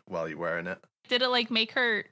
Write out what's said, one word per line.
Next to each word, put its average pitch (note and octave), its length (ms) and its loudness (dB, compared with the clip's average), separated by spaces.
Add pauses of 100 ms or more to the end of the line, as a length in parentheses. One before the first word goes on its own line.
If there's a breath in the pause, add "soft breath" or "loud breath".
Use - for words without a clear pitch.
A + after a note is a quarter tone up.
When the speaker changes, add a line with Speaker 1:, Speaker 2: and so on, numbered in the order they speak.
Speaker 1:
while E2 240 -4
you're D2+ 80 -8
wearing E2+ 300 -2
it. F#2 160 -8 (240)
Speaker 2:
Did B3 140 2
it, B3+ 80 2
like, A#3+ 200 2
make A3+ 240 0
her A#3 380 2